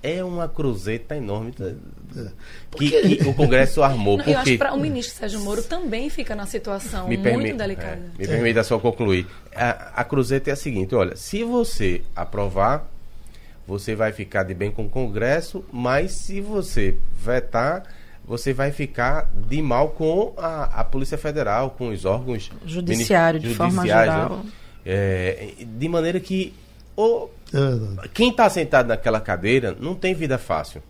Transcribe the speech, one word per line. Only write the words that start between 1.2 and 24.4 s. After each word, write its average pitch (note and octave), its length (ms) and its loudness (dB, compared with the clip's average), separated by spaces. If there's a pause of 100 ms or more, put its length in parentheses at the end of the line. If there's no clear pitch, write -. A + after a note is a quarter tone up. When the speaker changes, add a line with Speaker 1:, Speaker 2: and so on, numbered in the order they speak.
Speaker 1:
tá? G2 140 -8
Speaker 2:
É. F2+ 40 -6 (460)
Speaker 1:
Que, G#2+ 140 -10 (420)
Speaker 2:
Porque D3+ 460 4
Speaker 1:
que C#3+ 100 4
o C3+ 60 2
Congresso C3+ 500 6
armou. G#2 340 2
Speaker 3:
Não, G2 60 -2
eu D3+ 80 4
acho - 80 4
Speaker 1:
Porque C3+ 100 2
Speaker 3:
que B2 80 4
pra, C4+ 160 2
o C#4 60 0
ministro C4+ 360 -4
Sérgio G#3+ 220 -6
Moro G#3 240 -2
também D4 480 -4
fica B3+ 240 -4
numa G3+ 120 -8
situação G3 600 -6
Speaker 1:
Me - 100 -2
Speaker 3:
muito F#3+ 60 -2
Speaker 1:
permi-, A#2 300 2
Speaker 3:
delicada. F2+ 480 -6 (160)
Speaker 1:
é, - 20 -12
me F#2+ 60 -6
Speaker 2:
É. - 20 -4
Speaker 1:
permita A2+ 380 2
só A2+ 160 0
concluir. G2+ 480 0 (260)
A, - 460 -4
a B2 40 0
cruzeta C3+ 460 0
é - 40 0
a - 20 -6
seguinte: G2+ 360 -4
olha, G2+ 220 2
se - 300 -6
você A3+ 580 2 (140)
aprovar, G2+ 760 0 (760)
você G2 300 -6
vai G#2+ 160 0
ficar G2+ 320 -4
de F#2 120 -4
bem G2+ 180 -2
com G#2 140 -2
o - 20 0
Congresso, C3 840 -2
mas B2+ 380 0
se G3 300 -2
você G3 560 2 (200)
vetar, B2 680 0 (420)
você A#2+ 260 -4
vai C#3 200 0
ficar C3 580 2 (180)
de C3+ 140 2
mal C#3+ 280 4
com E3 460 0
a, D#3+ 440 0
a A#2+ 40 6
Polícia C3+ 320 2
Federal, C3+ 540 -2
com B2 200 -6
os F#2 140 -6
órgãos A#2 460 -2 (160)
Speaker 4:
Judiciário, E3+ 760 2
Speaker 1:
minis-, D#3 120 -2
Speaker 4:
de A2+ 40 -2
forma F3 260 2
Speaker 1:
judiciais, A2+ 280 6
Speaker 4:
geral. D#3+ 280 0
Speaker 1:
né? - 120 -10 (340)